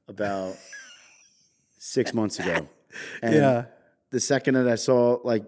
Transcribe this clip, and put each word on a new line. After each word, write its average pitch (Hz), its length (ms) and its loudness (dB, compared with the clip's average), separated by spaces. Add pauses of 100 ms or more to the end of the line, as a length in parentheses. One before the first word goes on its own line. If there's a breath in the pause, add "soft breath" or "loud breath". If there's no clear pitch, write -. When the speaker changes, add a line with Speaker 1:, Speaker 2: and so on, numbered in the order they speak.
Speaker 1:
about 98 480 -6
Speaker 2:
<laughs> - 1200 -20
Speaker 1:
six - 360 -4
months 110 260 -4
ago. 90 280 -4 (540 loud breath)
And 117 140 2
Speaker 2:
Yeah. 131 300 4 (460)
Speaker 1:
the 123 80 -2
second 131 360 0
that 127 120 4
I 117 80 4
saw, 120 480 2
like, 113 240 0